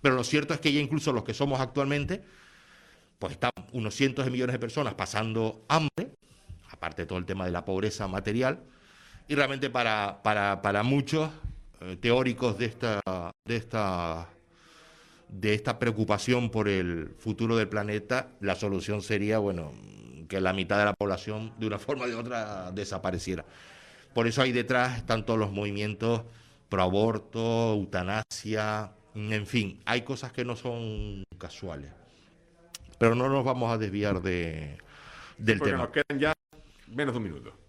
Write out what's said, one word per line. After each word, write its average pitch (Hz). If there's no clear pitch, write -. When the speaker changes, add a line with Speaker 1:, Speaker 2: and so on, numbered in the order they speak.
Speaker 1:
Pero 135
lo 120
cierto 147
es 139
que 151
ya 147
incluso 143
los 113
que 113
somos 139
actualmente, 143
pues 85
están 120
unos 110
cientos 135
de 127
millones 123
de 127
personas 117
pasando 110
hambre, 160
aparte 82
de 82
todo 92
el 90
tema 95
de 90
la 87
pobreza 101
material, 107
y 147
realmente 135
para, 107
para, 101
para 104
muchos, 143
eh, 92
teóricos 120
de 117
esta, 110
de 117
esta, 87
de 104
esta 110
preocupación 113
por 107
el 87
futuro 113
del 107
planeta, 107
la 98
solución 101
sería, 104
bueno, 87
que 95
la 92
mitad 98
de 104
la 104
población 107
de 110
una 101
forma 131
o 123
de 117
otra 107
desapareciera. 92
Por 117
eso 120
ahí 127
detrás 123
están 113
todos 113
los 101
movimientos 104
pro 95
aborto, 113
eutanasia, 107
en 107
fin, 107
hay 120
cosas 131
que 123
no 120
son 107
casuales. 76
Pero 113
no 127
nos 135
vamos 123
a 113
desviar 101
de, 80
del 107
Speaker 2:
Porque 139
Speaker 1:
tema. -
Speaker 2:
nos -
quedan 143
ya 156
menos 127
de 123
un 110
minuto. 71